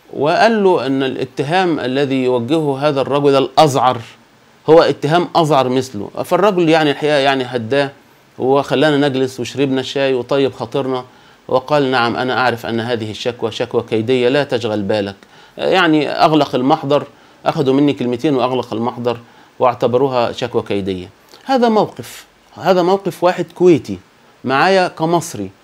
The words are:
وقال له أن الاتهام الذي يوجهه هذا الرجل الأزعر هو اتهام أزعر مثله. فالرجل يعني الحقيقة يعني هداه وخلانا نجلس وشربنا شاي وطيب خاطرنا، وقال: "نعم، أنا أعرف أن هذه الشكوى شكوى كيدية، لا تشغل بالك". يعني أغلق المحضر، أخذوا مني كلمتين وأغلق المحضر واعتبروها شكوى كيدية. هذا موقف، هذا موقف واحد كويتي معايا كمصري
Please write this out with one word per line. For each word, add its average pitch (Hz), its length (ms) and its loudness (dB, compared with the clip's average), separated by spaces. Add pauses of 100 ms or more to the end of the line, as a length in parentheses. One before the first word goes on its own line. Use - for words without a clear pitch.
(120)
وقال 190 520 2
له 151 220 2
أن 135 160 -2
الاتهام 147 800 -2
الذي 131 440 -2
يوجهه 131 540 0 (100)
هذا 139 120 0
الرجل 139 360 2
الأزعر 131 640 2 (720)
هو 160 120 8
اتهام 170 540 0
أزعر 143 320 2
مثله. 123 420 -4 (140)
فالرجل 180 440 2
يعني 156 220 4
الحقيقة 151 260 0
يعني 135 280 0
هداه 127 460 -2 (480)
وخلانا 139 680 2
نجلس 127 320 -4
وشربنا 131 420 -2
شاي 135 320 -2
وطيب 127 380 0
خاطرنا، 131 520 -6 (440)
وقال: 131 420 0
"نعم، 117 260 0
أنا 127 220 -2
أعرف 117 280 -2
أن 113 140 -4
هذه 113 300 -4
الشكوى 117 400 -6
شكوى 117 400 -4
كيدية، 120 380 0
لا 139 160 2
تشغل 110 380 -2
بالك". 101 340 -2 (420)
يعني 156 520 2
أغلق 151 440 2
المحضر، 139 520 0 (400)
أخذوا 135 280 0
مني 143 180 2
كلمتين 123 420 -2
وأغلق 123 400 -2
المحضر 120 440 -4 (400)
واعتبروها 123 760 0
شكوى 117 300 -4
كيدية. 95 480 -6 (340)
هذا 247 240 2
موقف، 196 560 -2 (300)
هذا 180 280 2
موقف 185 420 0
واحد 175 300 0
كويتي 127 440 2 (460)
معايا 170 440 2
كمصري 156 600 -4 (140)